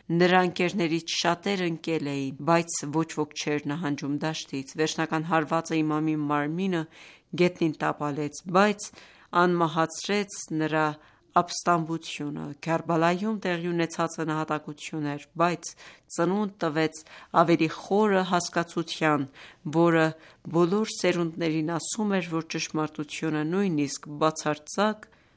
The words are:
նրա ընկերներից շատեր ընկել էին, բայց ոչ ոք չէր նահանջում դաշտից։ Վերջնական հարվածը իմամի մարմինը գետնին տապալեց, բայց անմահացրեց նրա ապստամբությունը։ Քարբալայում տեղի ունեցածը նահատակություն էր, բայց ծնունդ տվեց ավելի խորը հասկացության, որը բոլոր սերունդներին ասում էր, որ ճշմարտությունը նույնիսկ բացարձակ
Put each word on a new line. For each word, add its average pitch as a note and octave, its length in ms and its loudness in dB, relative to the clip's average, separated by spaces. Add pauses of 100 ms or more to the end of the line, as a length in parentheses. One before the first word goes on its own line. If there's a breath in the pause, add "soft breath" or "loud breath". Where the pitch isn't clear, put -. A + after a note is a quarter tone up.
(100 soft breath)
նրա F3+ 320 6
ընկերներից E3+ 760 0
շատեր F3+ 460 0
ընկել D#3+ 480 -2
էին, C#3 280 -4
բայց E3 380 2 (120)
ոչ D#3 220 0
ոք D3+ 220 -4
չէր D3 320 -4
նահանջում C#3+ 540 -4
դաշտից։ C#3 560 -6
Վերջնական D#3 500 -2
հարվածը D#3+ 540 0
իմամի D#3 420 0
մարմինը D#3 640 0 (480 loud breath)
գետնին F3 440 2
տապալեց, D3 760 -4
բայց G3+ 420 2 (400 loud breath)
անմահացրեց F3 1080 2 (120)
նրա D#3 340 0 (520 soft breath)
ապստամբությունը։ E3 1040 0 (140)
Քարբալայում E3+ 840 0
տեղի F3 300 -2
ունեցածը E3 580 -2
նահատակություն D#3 800 -4
էր, C#3+ 240 -6
բայց E3+ 400 0 (380 loud breath)
ծնունդ F#3+ 480 0
տվեց D#3 420 0 (320 loud breath)
ավելի D#3+ 400 4
խորը G3 540 2
հասկացության, E3+ 1000 0 (440 loud breath)
որը E3 360 4 (420 loud breath)
բոլոր F3 460 2
սերունդներին E3 800 0
ասում G3+ 400 -2
էր, F3+ 160 0
որ D#3+ 200 -4
ճշմարտությունը D#3 960 -4
նույնիսկ D#3+ 680 -2
բացարձակ D#3 960 -2 (280 soft breath)